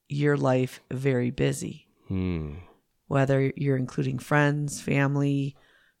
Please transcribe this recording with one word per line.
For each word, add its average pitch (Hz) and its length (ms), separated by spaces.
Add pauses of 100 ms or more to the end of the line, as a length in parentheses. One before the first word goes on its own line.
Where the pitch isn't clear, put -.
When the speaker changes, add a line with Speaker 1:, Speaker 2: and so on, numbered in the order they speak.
Speaker 1:
your 143 280
life 127 520
very 127 440
busy? 139 560 (180)
Speaker 2:
Hmm. 87 480 (540)
Speaker 1:
Whether 135 480
you're 139 200
including 131 440
friends, 147 600
family, 139 760 (440)